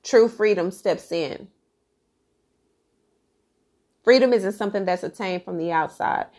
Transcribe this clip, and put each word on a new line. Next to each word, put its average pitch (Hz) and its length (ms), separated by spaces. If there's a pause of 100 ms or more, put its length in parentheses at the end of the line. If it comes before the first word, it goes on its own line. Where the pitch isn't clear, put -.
true 233 240
freedom 208 420
steps - 420
in. 170 360 (2500)
Freedom 247 280
isn't 202 200
something 202 340
that's 180 160
attained 180 420
from 180 140
the 170 120
outside. - 560 (120)